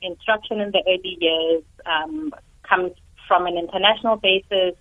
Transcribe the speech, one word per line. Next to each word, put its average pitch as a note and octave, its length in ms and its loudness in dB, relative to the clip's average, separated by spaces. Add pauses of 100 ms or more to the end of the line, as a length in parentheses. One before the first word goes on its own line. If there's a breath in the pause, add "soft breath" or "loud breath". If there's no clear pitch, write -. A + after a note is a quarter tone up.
instruction G#3+ 580 -4
in G#3 120 -4
the F#3+ 140 2
early F#3 360 -2
years, E3 420 2 (220)
um, D#3 480 -4 (340)
comes F3+ 240 2 (340)
from F3+ 220 2
an F3 100 -4
international G3+ 600 0
basis F#3+ 640 0